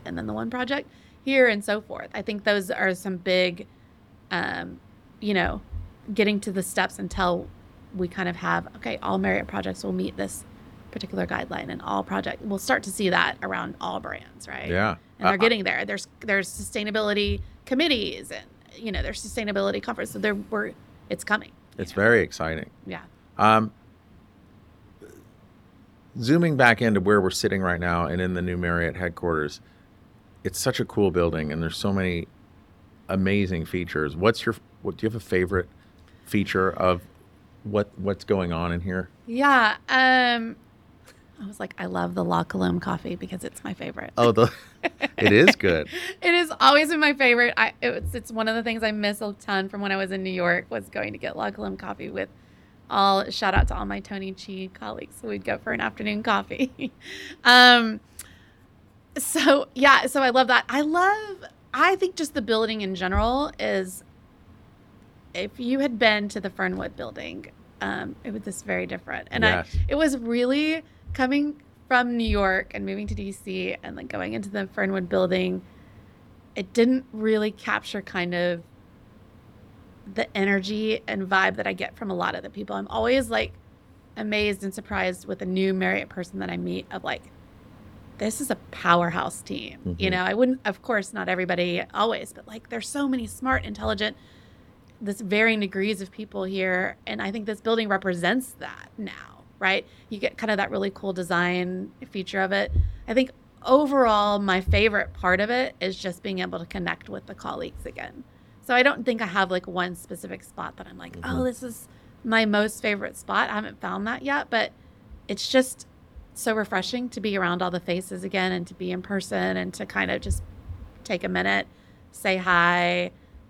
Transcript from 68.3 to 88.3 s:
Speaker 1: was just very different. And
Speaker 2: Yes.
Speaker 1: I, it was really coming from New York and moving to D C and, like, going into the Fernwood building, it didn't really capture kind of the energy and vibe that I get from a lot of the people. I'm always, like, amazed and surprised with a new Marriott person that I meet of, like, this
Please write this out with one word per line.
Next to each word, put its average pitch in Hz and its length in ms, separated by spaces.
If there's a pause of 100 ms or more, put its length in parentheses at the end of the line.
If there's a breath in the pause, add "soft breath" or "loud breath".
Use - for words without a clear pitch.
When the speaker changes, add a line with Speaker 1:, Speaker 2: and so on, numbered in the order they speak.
Speaker 1:
was 202 120
just - 220
very 180 200
different. - 460
And 226 120
Speaker 2:
Yes. 180 320
Speaker 1:
I, - 140
it 277 60
was 285 220
really 269 640 (300 soft breath)
coming 285 460 (280)
from 247 280
New 226 140
York 196 460
and 202 100
moving 196 220
to 202 80
D 196 160
C 92 520
and, - 140
like, - 100
going - 260
into 202 160
the 196 180
Fernwood 190 420
building, 185 540 (920 loud breath)
it 196 160
didn't 262 400
really 214 400
capture 214 500
kind 175 340
of 175 260 (1500)
the 220 140 (100)
energy 202 680
and 190 200
vibe 190 300
that 202 100
I 190 60
get - 240
from 208 120
a 185 60
lot 175 200
of - 80
the 202 60
people. 202 260
I'm 202 120
always, 233 420
like, 220 240 (640)
amazed 208 460
and 196 100
surprised 190 540
with 190 140
a 190 40
new 190 280
Marriott 185 360
person 190 300
that 185 100
I 175 80
meet 180 340
of, 180 120
like, 147 200 (920)
this 220 240